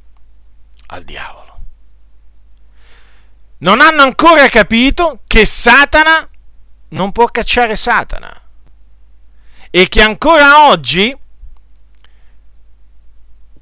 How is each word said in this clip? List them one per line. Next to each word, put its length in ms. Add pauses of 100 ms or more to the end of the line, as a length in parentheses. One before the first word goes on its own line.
(880)
al 160
diavolo. 400 (2250)
Non 220
hanno 220
ancora 460
capito 760
che 180
Satana 840 (600)
non 240
può 140
cacciare 500
Satana 560 (1400)
e 180
che 140
ancora 680
oggi, 480 (2500)